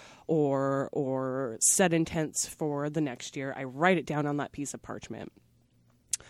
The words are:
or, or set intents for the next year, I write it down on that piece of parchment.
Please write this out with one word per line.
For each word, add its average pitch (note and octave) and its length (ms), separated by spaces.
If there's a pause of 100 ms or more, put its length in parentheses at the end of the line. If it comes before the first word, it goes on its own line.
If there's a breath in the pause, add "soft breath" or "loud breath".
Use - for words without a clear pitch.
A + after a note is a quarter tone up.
(280 soft breath)
or, C#3 640
or C3 680
set F#3 340
intents D#3+ 540
for D3 420
the D#3 120
next B2+ 340
year, C#3 220
I C3+ 60
write D3 340
it C#3 80
down D3 220
on D3 100
that C#3 140
piece C#3+ 240
of A#2 80
parchment. - 480 (1000 soft breath)